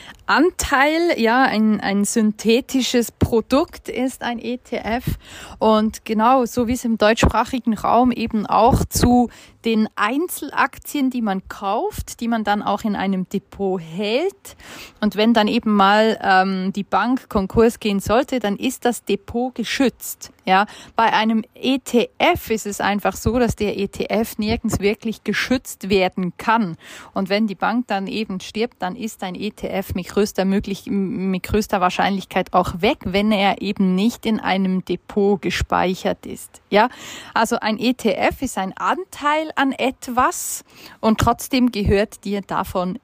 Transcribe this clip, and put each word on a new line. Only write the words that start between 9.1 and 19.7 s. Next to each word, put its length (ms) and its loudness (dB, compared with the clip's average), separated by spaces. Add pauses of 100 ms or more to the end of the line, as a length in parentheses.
den 300 2
Einzelaktien, 1160 -2
die 120 -4
man 260 -4
kauft, 720 -6
die 60 -4
man 160 -2
dann 200 0
auch 200 -2
in 140 -2
einem 320 -2
Depot 520 -4
hält. 760 -4 (440)
Und 140 0
wenn 180 4
dann 140 4
eben 260 0
mal, 500 4
ähm, 500 2
die 120 -4
Bank 440 0
Konkurs 500 2
gehen 220 0
sollte, 400 0
dann 160 -2
ist 280 -6
das 200 -2
Depot 500 -4
geschützt. 800 -4 (120)